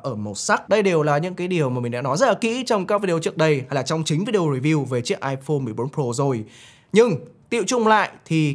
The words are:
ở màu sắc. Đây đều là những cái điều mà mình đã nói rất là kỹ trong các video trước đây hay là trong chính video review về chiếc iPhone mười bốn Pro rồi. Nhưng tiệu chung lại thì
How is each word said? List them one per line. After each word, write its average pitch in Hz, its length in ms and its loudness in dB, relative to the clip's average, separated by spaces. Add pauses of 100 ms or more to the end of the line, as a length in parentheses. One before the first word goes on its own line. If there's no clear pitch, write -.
ở 131 120 -6
màu 104 200 -6
sắc. - 340 0
Đây 214 140 4
đều 175 200 4
là 147 160 2
những 180 160 -4
cái 180 140 -6
điều 160 220 0
mà 127 100 -4
mình 120 120 -4
đã 120 100 -4
nói 135 140 -2
rất 247 100 4
là 220 80 4
kỹ 233 320 -2
trong 202 200 0
các 208 140 0
video 180 180 0
trước - 180 -4
đây 156 180 4
hay 139 200 -4
là 135 80 0
trong 160 220 -4
chính 160 200 0
video 202 260 0
review 143 340 0
về 123 160 -4
chiếc - 200 -4
iPhone 139 380 -4
mười 120 160 -6
bốn 123 180 -4
Pro 123 200 -4
rồi. 123 320 -2 (480)
Nhưng 214 220 6 (340)
tiệu 233 180 0
chung 240 200 2
lại 214 240 4 (140)
thì 156 300 0